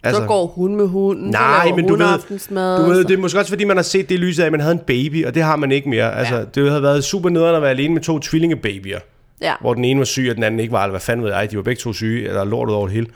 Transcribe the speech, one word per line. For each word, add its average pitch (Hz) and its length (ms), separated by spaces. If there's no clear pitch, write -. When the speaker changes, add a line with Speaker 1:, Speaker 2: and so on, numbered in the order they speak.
Speaker 1:
Så - 60
Speaker 2:
altså 127 180
Speaker 1:
går 196 200
hun 185 300
med 208 100
hunden, 190 460
så 107 60
Speaker 2:
Nej, 143 260
Speaker 1:
laver 175 120
Speaker 2:
men 170 80
du 185 80
Speaker 1:
hun - 80
Speaker 2:
ved, 170 60
Speaker 1:
aftensmad, 190 800
Speaker 2:
du 170 60
ved, 180 120
Speaker 1:
så 165 60
Speaker 2:
det 190 60
er 185 60
måske 180 180
også, 185 120
fordi 202 140
man 202 120
har 180 60
set 190 260
det 185 60
i 185 40
lyset 175 240
af, 160 40
at 156 60
man 151 80
havde 151 140
en 170 120
baby, 147 400
og 127 80
det 160 80
har 156 140
man 143 160
ikke 143 160
mere. 113 300
Altså, 123 180
Speaker 1:
Ja. 110 80
Speaker 2:
det 143 140
havde 147 140
været 143 220
super 185 240
nederen 170 280
at 156 60
være 139 80
alene 139 240
med 151 80
to 160 160
tvillingebabyer, 107 800
Speaker 1:
Ja. 160 200
Speaker 2:
hvor 120 140
den 120 100
ene 131 140
var 135 60
syg, 131 260
og 117 40
den 113 100
anden 110 160
ikke 113 120
var, 104 120
eller 98 80
hvad 92 80
fanden 117 260
ved 101 60
jeg, 98 180
de 107 60
var 98 60
begge 120 180
to 117 120
syge, 113 360
eller 101 160
lortet 113 300
over 101 120
det 95 80
hele. 113 220